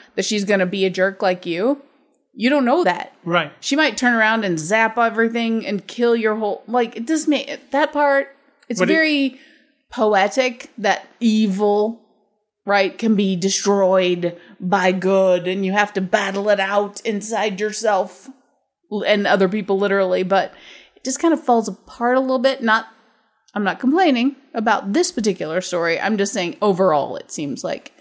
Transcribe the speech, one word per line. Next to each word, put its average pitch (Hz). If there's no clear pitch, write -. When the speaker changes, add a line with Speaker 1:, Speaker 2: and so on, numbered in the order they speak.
Speaker 1:
that -
she's 208
gonna 190
be 190
a 185
jerk 190
like 180
you, 202
you 226
don't 285
know 320
that. -
Speaker 2:
Right. 170
Speaker 1:
She -
might 302
turn 247
around 220
and 175
zap 220
everything 226
and 196
kill 233
your 214
whole, 208
like, 233
it 233
does 311
make, -
that 285
part, 277
it's 233
Speaker 2:
But 180
it 311
Speaker 1:
very 302
poetic 220
that 196
evil, 214
right, 196
can 220
be 190
destroyed 185
by 185
good, 185
and 190
you 185
have 202
to 196
battle 196
it 202
out 202
inside 208
yourself 208
l-, 202
and 202
other 190
people, 202
literally, 190
but 185
it -
just 269
kind 330
of 320
falls 226
apart 240
a 262
little 262
bit. 262
Not, 220
I'm 208
not 180
complaining 269
about 214
this 349
particular 180
story. 170
I'm 214
just 196
saying 175
overall, 175
it -
seems 143
like, -